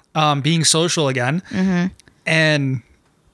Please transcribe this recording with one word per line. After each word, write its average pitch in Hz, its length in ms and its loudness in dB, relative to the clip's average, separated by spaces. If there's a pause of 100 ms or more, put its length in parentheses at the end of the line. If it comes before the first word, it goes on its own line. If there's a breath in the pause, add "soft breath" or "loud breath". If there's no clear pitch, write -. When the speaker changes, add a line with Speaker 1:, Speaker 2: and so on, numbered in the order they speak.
(140)
Speaker 1:
um, 151 260 0
being 160 220 0
social 160 460 0
again. 131 420 -2
Speaker 2:
Mm-hmm. 185 360 0 (400)
Speaker 1:
And 147 560 0 (520)